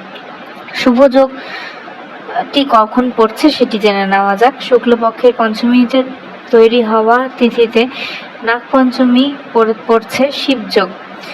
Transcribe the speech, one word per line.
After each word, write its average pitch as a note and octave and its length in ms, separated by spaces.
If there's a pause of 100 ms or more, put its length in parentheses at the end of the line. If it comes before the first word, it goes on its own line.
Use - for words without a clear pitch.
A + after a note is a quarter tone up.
(760)
শুভযোগ C4 560 (1200)
টি C#4 180
কখন A#3+ 460
পড়ছে A3+ 340
সেটি A#3+ 280
জেনে G3+ 280
নেওয়া G3 300
যাক। A#3 240
শুক্লপক্ষের A#3 760
পঞ্চমীতে A#3+ 640 (480)
তৈরি A3+ 320
হওয়া A3+ 460 (100)
তিথিতে A#3 480 (560)
নাগপঞ্চমী B3+ 880 (200)
পড়ে-, A3+ 220 (120)
পড়ছে A#3+ 460
শিবযোগ। G#3 560 (460)